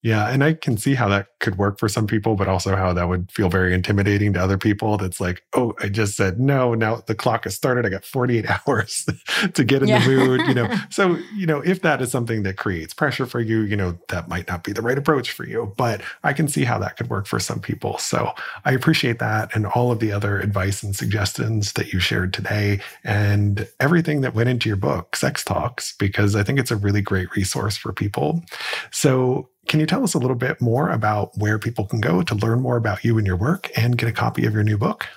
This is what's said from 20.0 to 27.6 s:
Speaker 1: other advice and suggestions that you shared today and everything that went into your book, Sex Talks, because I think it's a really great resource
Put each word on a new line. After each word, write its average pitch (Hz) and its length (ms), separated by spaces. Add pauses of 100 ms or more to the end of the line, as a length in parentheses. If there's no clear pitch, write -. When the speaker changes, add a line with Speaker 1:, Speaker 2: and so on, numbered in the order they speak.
Speaker 1:
other 101 280
advice 98 440
and 101 120
suggestions 107 800
that - 200
you 92 60
shared 92 340
today 101 480 (220)
and 104 640 (120)
everything 151 420
that 127 120
went 117 160
into 123 180
your 104 100
book, 85 380
Sex - 280
Talks, - 540
because 101 380
I 101 80
think 139 160
it's 120 120
a 120 40
really 101 260
great 95 340
resource 104 420